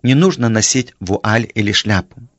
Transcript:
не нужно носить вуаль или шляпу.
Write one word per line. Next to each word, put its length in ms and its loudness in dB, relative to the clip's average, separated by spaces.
не 120 4
нужно 340 2
носить 500 -2
вуаль 560 -2
или 160 -2
шляпу. 500 -4